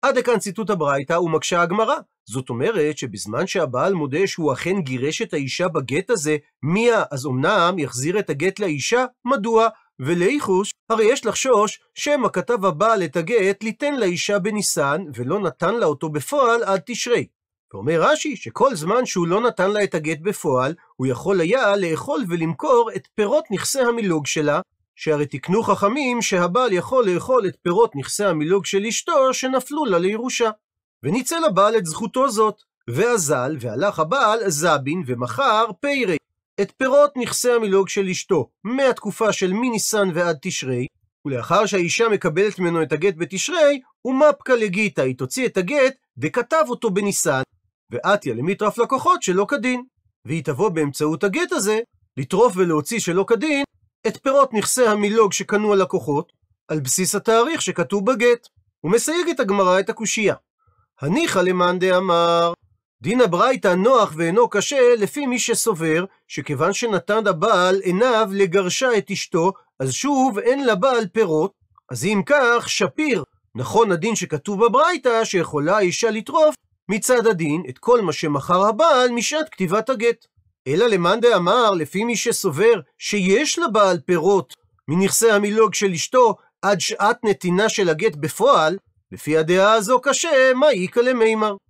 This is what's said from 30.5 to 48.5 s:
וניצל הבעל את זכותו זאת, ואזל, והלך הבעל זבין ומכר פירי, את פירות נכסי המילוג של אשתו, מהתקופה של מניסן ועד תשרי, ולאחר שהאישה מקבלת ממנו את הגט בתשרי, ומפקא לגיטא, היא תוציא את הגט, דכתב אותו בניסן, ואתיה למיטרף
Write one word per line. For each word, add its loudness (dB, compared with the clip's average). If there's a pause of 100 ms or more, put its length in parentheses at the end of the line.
וניצל -2
הבעל 2
את 0
זכותו -2
זאת, 0 (280)
ואזל, 0
והלך -4
הבעל 0
זבין 0
ומכר 0 (140)
פירי, -2 (440)
את -4
פירות 2
נכסי -2
המילוג 2
של -2
אשתו, -2 (140)
מהתקופה -2
של -2
מניסן -2
ועד 0
תשרי, -6 (380)
ולאחר 0
שהאישה 0
מקבלת -2
ממנו 0
את -2
הגט 0
בתשרי, 0 (240)
ומפקא 2
לגיטא, 0
היא -2
תוציא -4
את -2
הגט, 0 (220)
דכתב 0
אותו -4
בניסן, -2 (500)
ואתיה -2
למיטרף -4